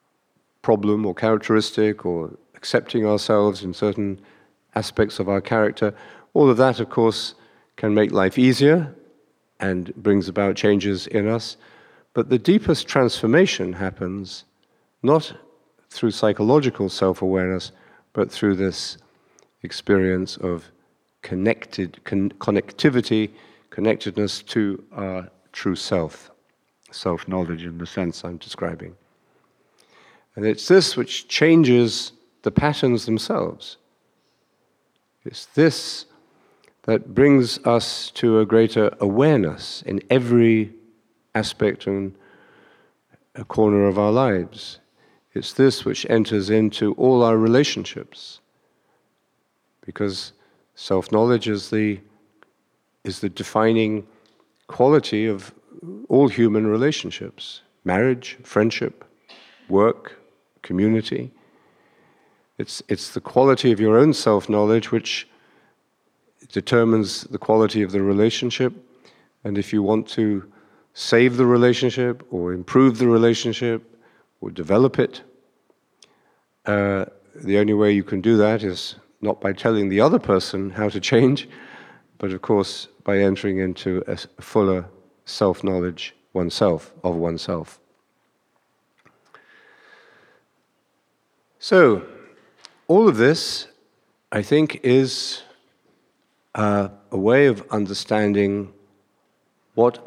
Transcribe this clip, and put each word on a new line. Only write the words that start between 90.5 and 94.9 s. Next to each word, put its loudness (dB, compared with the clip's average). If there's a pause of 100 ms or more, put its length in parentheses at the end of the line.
So, 4 (800)
all 6
of 4
this, 2 (640)
I -2
think, 0
is, 0 (1120)